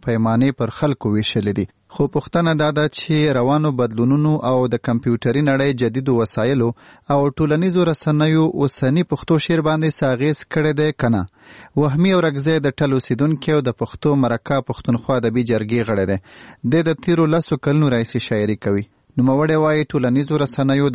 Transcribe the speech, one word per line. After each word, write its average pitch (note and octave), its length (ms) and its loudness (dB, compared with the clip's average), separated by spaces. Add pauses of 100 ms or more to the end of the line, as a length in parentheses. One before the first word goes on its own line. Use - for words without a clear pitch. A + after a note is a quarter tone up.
پیمانې A#2 560 2
پر A2 180 -2
خلکو C#3 340 0
ویشلې G#2 460 -2
دي. F#2+ 60 -2 (320)
خو C#3+ 180 0
پوښتنه E3 480 0
دا D3+ 160 0
ده D3+ 80 0
چې D3+ 520 0
روانو C#3+ 340 0 (100)
بدلونونو C3 500 2 (160)
او B2+ 80 2 (160)
د A#2 160 -4
کمپیوټري A#2+ 600 0
نړۍ C3+ 200 2 (140)
جدیدو B2+ 340 0
وسایلو A#2 540 0 (420)
او C#3+ 160 2
ټولنیزو E3 600 0
رسنیو D#3 580 0
اوسني C#3+ 640 0
پښتو D#3+ 320 0
شعر E3 240 0
باندې D#3 280 0
څه D3 80 -2 (120)
اغیز D3 260 -2 (100)
کړی D3+ 280 0
دی D3+ 100 0
که - 240 -2
نه؟ F#2 80 0 (600)
وهمي E3+ 340 2
اورکزی D#3 420 0
د C#3 220 -2
ټل C3+ 180 2
اوسیدونکی D3 600 0
او - 20 0
د B2+ 240 -4
پښتو C#3+ 400 0
مرکه B2 360 -2 (120)
پښتونخوا A#2+ 480 -2
ادبي A#2 280 0
جرګې A2 400 0
غړی G2 200 0
دی. F#2+ 80 0 (540)
دی D#3+ 200 2
د D3+ 160 -4
تیرو E3 300 2
لسو D#3 280 -2
کلونو C#3+ 320 2
راهیسې A#2 220 -2 (100)
شاعري G#2 380 0
کوي. G2+ 180 0 (320)
نوموړی C#3 440 2
وایي D3+ 300 0
ټولنیزو C#3 460 0
رسنیو C#3 580 0